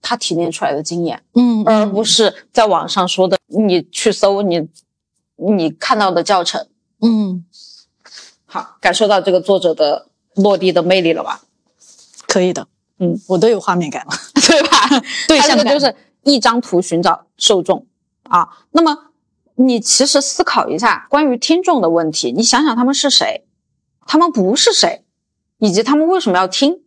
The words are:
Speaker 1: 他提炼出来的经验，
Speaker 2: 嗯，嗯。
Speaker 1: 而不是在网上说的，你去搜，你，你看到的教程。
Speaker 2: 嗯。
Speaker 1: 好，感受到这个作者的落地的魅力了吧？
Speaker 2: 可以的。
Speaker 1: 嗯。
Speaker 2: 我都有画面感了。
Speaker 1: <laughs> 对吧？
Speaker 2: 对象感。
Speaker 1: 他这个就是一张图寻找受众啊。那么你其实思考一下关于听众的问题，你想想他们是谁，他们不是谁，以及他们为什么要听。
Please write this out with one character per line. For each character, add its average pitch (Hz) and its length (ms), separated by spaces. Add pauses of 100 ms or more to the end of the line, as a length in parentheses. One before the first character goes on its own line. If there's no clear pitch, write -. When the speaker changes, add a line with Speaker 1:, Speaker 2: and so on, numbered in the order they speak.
Speaker 1:
他 - 160
提 - 180
炼 170 160
出 160 140
来 143 80
的 143 80
经 170 240
验， - 160 (120)
Speaker 2:
嗯， 233 320
嗯。 220 160
Speaker 1:
而 214 80
不 202 140
是 220 300 (180)
在 226 140
网 165 240
上 180 180
说 185 200
的， 185 100 (100)
你 185 440
去 - 200
搜， 196 300
你， 170 260 (680)
你 180 340
看 185 280
到 208 120
的 170 140
教 185 200
程。 - 240 (340)
Speaker 2:
嗯。 208 440 (1000)
Speaker 1:
好， - 360
感 180 120
受 214 140
到 196 140
这 190 100
个 180 80
作 190 200
者 170 140
的 147 340 (280)
落 196 220
地 185 140
的 170 100
魅 185 200
力 165 120
了 - 100
吧？ - 180 (840)
Speaker 2:
可 196 140
以 180 100
的。 - 160 (320)
Speaker 1:
嗯。 175 280
Speaker 2:
我 185 100
都 214 100
有 226 120
画 180 160
面 170 140
感 - 160
了。 - 60 (140)
Speaker 1:
<laughs> - 220
对 320 160
吧？ 262 380 (260)
Speaker 2:
对 311 120
象 294 100
感。 262 100
Speaker 1:
他 294 40
这 247 120
个 302 40
就 277 60
是 233 100 (280)
一 285 160
张 233 200
图 180 220
寻 170 200
找 - 260 (100)
受 196 240
众 - 240 (380)
啊。 - 260 (220)
那 320 100
么 302 160 (580)
你 247 240
其 - 260
实 285 140
思 277 240
考 - 240
一 156 100
下 208 320
关 285 220
于 247 60
听 320 240
众 349 180
的 175 100
问 165 220
题， 131 200
你 151 100
想 254 240
想 247 100
他 240 80
们 262 100
是 277 160
谁， - 360 (600)
他 - 120
们 330 140
不 202 240
是 415 180
谁， - 300 (560)
以 214 120
及 196 120
他 269 120
们 311 120
为 370 120
什 240 120
么 180 60
要 190 100
听。 285 400